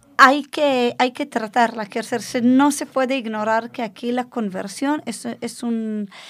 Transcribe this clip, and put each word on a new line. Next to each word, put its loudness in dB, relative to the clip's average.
hay 8
que, 0
hay 2
que -6
tratarla, -2
quiero -6
decir, -4
se, -4
no 6
se -2
puede -2
ignorar -2
que -8
aquí -6
la -2
conversión -4
es, -10
es -10
un, -4